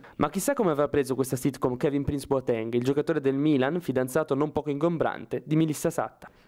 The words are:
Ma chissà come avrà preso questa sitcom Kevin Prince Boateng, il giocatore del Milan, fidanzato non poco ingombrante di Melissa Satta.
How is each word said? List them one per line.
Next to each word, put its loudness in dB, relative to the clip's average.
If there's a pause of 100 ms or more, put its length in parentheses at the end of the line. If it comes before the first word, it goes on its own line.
(160)
Ma 0
chissà 0
come 2
avrà 2
preso 0
questa -2
sitcom -2
Kevin 0
Prince -4
Boateng, 0
il 2
giocatore 0
del 2
Milan, 2
fidanzato 0
non 0
poco -2
ingombrante -2
di 0
Melissa 2
Satta. -6 (200)